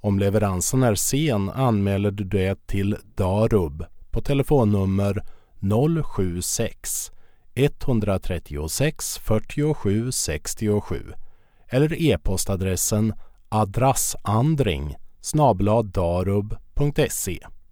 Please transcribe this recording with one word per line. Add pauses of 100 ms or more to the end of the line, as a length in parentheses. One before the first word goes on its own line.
Om
leveransen
är
sen
anmäler
du
det
till (180)
Darub (260)
på
telefonnummer (360)
noll
sju
sex, (440)
etthundratrettiosex,
fyrtiosju
sextiosju (640)
eller
e-postadressen (360)
adrassandring (260)
snabel
A
darub (180)
punkt (100)
se. (320)